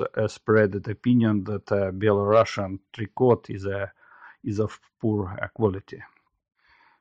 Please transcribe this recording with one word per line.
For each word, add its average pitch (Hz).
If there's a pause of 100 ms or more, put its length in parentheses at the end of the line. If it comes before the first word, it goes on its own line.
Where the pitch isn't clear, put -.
(140)
a 107
spreaded 107
opinion 110
that, 104
uh, 98
Belarusian 101 (160)
tricot 117
is 98
a, 98 (520)
is 104
of 107 (220)
poor, 104
uh, 98
quality. 98 (960)